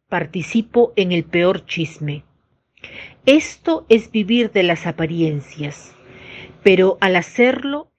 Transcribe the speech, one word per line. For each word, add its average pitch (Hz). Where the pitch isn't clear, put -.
participo 220
en 180
el 165
peor 175
chisme. 147
Esto 311
es 226
vivir 220
de 196
las 170
apariencias, 156
pero 185
al 185
hacerlo, 262